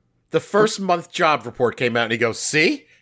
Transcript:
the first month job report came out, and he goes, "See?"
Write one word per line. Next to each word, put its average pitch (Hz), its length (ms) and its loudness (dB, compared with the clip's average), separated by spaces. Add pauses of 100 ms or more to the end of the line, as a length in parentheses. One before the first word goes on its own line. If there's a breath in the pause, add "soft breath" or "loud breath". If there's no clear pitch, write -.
(300)
the 160 100 0
first 214 400 0
month 175 320 -2
job 151 340 0
report 117 300 -2
came 120 200 0
out, 117 80 2
and 113 80 -4
he 117 60 0
goes, 113 200 -2
"See?" 160 480 0 (140 soft breath)